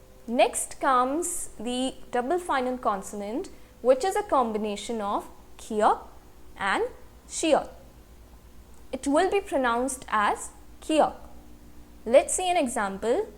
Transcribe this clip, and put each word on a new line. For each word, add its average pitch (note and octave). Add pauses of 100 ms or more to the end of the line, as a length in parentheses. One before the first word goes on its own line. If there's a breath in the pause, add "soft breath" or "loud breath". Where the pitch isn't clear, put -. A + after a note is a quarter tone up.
(260)
Next C#4
comes C4+
the B3 (160)
double B3+
final C4
consonant, G#3 (320 loud breath)
which C4
is F#4+
a G#4
combination A3
of G#3+ (300)
kiok A3+ (600)
and G#3 (440)
shiok। C#4 (1200)
It C4
will D#4
be G4+
pronounced C4
as G#3+ (300)
kiok। D4 (920)
Let's C#4
see F#4
an F4+
example। A#3 (120)